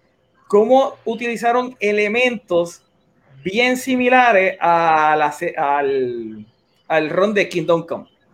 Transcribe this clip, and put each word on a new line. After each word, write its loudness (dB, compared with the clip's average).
cómo 2
utilizaron -4
elementos -2
bien 0
similares 2
a 2
la 0
se-, -8
al, -4
al 0
ron 0
de 0
Kingdom -2
Come. -12